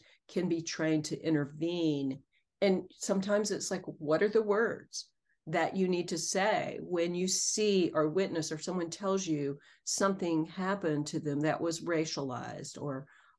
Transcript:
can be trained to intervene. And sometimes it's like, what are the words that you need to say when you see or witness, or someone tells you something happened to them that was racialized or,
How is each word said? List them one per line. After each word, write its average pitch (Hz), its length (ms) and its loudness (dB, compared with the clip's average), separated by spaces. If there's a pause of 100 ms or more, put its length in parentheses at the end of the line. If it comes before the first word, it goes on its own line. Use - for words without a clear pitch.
(300)
can 180 200 -2
be 165 100 0
trained 156 460 0
to - 200 -6
intervene. 151 920 0 (420)
And 190 300 4
sometimes 202 600 0
it's - 200 -4
like, 185 160 -4
what 156 360 0
are 208 60 6
the 220 140 4
words 208 680 -2 (420)
that 165 240 2
you 190 140 4
need 175 200 0
to 170 100 -2
say 185 640 0
when 175 320 0
you 180 120 0
see 196 680 2
or 151 160 4
witness, 170 420 0
or 156 60 -4
someone 175 320 -4
tells 190 360 -2
you 143 300 0 (280)
something 180 600 2
happened 180 640 -2
to 156 120 -4
them 147 220 -2
that 151 180 2
was 165 220 -2
racialized 143 1000 -4
or, 139 280 -6 (320)